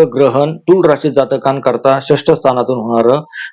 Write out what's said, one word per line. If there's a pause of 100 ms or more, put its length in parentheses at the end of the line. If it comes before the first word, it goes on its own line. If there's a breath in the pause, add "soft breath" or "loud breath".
(140)
ग्रहण
तुळ
राशी
जातकांकरता
षष्ठ
स्थानातून
होणारं (280 loud breath)